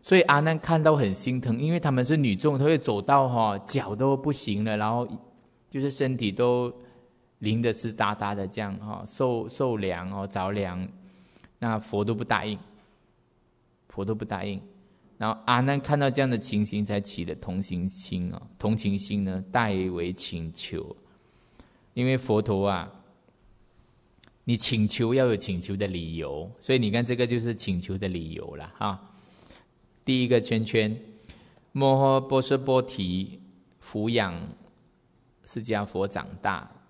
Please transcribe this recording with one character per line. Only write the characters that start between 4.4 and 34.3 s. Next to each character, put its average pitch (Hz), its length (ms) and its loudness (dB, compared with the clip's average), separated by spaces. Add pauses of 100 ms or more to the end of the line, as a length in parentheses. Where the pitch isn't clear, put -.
了， 107 140 0
然 107 140 0
后 120 160 -2 (640)
就 143 100 -6
是 135 120 0
身 131 260 0
体 110 140 2
都 123 420 2 (640)
淋 107 220 0
得 117 100 2
湿 110 220 -4
哒 104 220 0
哒 101 180 -4
的 98 140 -4
这 101 140 -8
样 101 160 -6
哈， 101 280 -10
受， 123 420 -2
受 120 300 -2
凉 92 340 -4
哦， 98 140 -6
着 98 240 -4
凉， 92 380 -4 (720)
那 113 180 -2
佛 104 260 -2
都 110 120 0
不 110 80 -4
答 107 220 0
应， 107 120 -6 (1300)
佛 98 140 -6
都 107 120 -2
不 107 100 -6
答 95 180 -6
应。 98 160 -6 (600)
然 110 120 0
后 110 140 -6
阿 123 140 4
难 139 200 2
看 143 200 0
到 139 100 4
这 127 100 0
样 135 80 4
的 120 80 0
情 104 300 0
形， 104 180 -2
才 101 160 -2
起 90 260 -8
了 80 100 -6
同 92 260 -6
情 90 260 -4
心 90 460 -6
哦， 87 80 -12 (160)
同 110 180 0
情 101 220 -2
心 101 260 -4
呢， 95 280 -4
代 110 240 2
为 90 360 -2
请 82 400 -8
求。 - 440 -10 (1000)
因 123 100 0
为 131 120 2
佛 107 240 2
陀 101 280 0
啊， 87 200 -4 (1600)
你 120 100 2
请 107 320 2
求 117 260 0
要 131 120 4
有 117 100 4
请 95 240 -4
求 98 160 -4
的 101 100 0
理 85 300 -4
由， 78 340 -6 (120)
所 - 120 0
以 131 60 4
你 110 120 2
看 120 140 0
这 123 80 -2
个 120 140 2
就 120 140 0
是 117 120 -2
请 92 280 -4
求 95 160 -6
的 98 100 -4
理 82 240 -4
由 76 240 -12
了 73 220 -14
哈。 104 200 -4 (1080)
第 127 180 2
一 123 40 2
个 120 120 6
圈 117 240 0
圈， 107 340 2 (760)
摩 135 480 4
诃 135 40 -10
波 135 160 2
斯 135 160 2
波 131 240 4
提 95 600 -4 (420)
抚 107 260 -2
养 101 300 0 (1040)